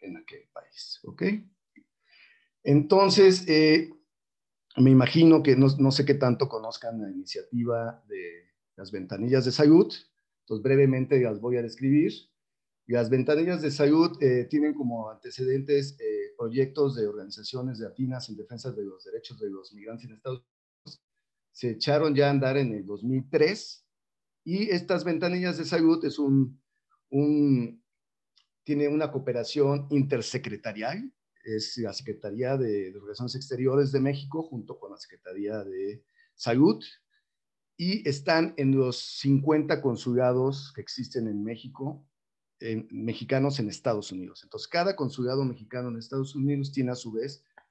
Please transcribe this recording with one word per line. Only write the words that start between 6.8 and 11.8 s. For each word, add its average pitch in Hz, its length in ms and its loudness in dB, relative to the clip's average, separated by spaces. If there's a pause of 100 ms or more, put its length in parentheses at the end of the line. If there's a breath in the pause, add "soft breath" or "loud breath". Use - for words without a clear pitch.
la 98 80 -8
iniciativa 117 1000 -6
de 87 420 -14 (260)
las 95 160 -18
ventanillas 104 540 -2
de 127 60 0
salud, 156 420 6 (500)
entonces 110 200 -6
brevemente 131 560 4
las 107 220 0
voy 123 160 -2
a 120 40 0
describir. 135 520 2 (720)